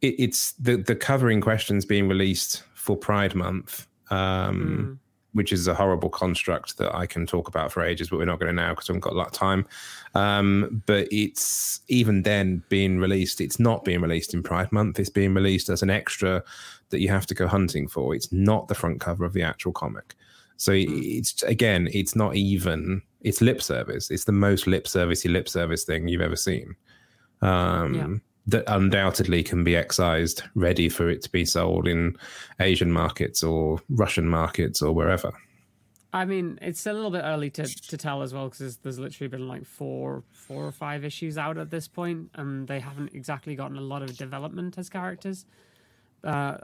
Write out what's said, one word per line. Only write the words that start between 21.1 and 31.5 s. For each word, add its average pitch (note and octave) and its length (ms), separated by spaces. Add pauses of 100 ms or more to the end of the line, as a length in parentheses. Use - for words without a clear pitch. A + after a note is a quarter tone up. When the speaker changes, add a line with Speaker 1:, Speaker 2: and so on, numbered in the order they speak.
Speaker 1:
it's, - 240
again, G#2+ 500
it's G2 220
not G2+ 220
even, F#2 680 (200)
it's - 180
lip B2+ 200
service. - 520
It's - 120
the G#2+ 80
most G2 360
lip F#2 160
servicey F2 460
lip F2+ 180
service E2 340
thing E2 240
you've F2 140
ever E2 160
seen. - 400 (680)
Um, F2 520
Speaker 2:
Yeah. C#2 140 (400)
Speaker 1:
that G#2+ 200
undoubtedly F#2+ 760
can F2 220
be E2+ 100
excised, E2+ 680 (100)
ready F2 340
for E2+ 220
it - 120
to - 100
be F2 120
sold E2+ 440